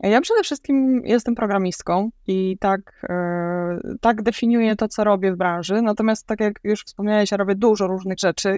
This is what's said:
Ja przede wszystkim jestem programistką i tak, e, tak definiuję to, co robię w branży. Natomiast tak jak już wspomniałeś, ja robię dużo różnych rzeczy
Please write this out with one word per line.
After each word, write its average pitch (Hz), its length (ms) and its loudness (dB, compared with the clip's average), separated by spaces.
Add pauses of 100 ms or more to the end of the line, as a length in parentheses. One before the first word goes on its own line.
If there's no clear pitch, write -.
Ja 214 180 4
przede 440 220 0
wszystkim 262 640 0
jestem 233 300 0
programistką 196 760 -2 (160)
i 190 340 0
tak, - 480 -4
e, 175 680 -4 (220)
tak 226 220 2
definiuję 226 540 2
to, 214 120 -2
co 214 160 -2
robię 196 280 2
w 180 40 -4
branży. 180 460 0
Natomiast 220 440 0
tak 214 140 -2
jak 208 240 -2
już 208 200 -2
wspomniałeś, 208 460 0
ja 202 60 -2
robię 196 180 2
dużo 202 320 4
różnych 185 320 -4
rzeczy 190 400 0